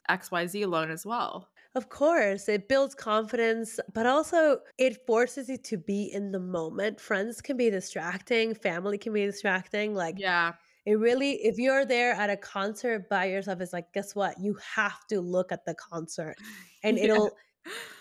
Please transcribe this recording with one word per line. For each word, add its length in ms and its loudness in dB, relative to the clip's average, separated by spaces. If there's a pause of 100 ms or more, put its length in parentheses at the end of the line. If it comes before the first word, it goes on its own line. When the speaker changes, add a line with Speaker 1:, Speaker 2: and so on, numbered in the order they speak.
Speaker 1:
X 220 -2
Y 180 0
Z 140 -4
alone 280 0
as 160 -8
well." 440 -6 (240)
Speaker 2:
Of 140 -4
course. 600 2
It 200 0
builds 260 4
confidence, 840 0 (160)
but 120 2
also 540 4 (160)
it 300 0
forces 420 2
you 100 -4
to 200 -6
be 260 -2
in 280 -6
the 80 -4
moment. 600 -4
Friends 400 -4
can 160 -4
be 140 4
distracting. 840 -2
Family 440 -2
can 140 -6
be 120 2
distracting. 680 -2
Like, 220 -2
Speaker 1:
Yeah. 380 2 (320)
Speaker 2:
it 80 4
really, 380 4 (120)
if 140 2
you're 280 4
there 260 4
at 180 0
a 60 0
concert 720 -4
by 160 2
yourself, 340 -2
it's 120 -6
like, 200 -8
guess 220 -6
what? 260 -2
You 140 0 (220)
have 320 -2
to 120 0
look 320 0
at 140 -8
the 80 -4
concert. 600 -10 (460)
And 160 2
Speaker 1:
<laughs> 40 2
Yeah. 40 6
Speaker 2:
it'll, 300 6 (640)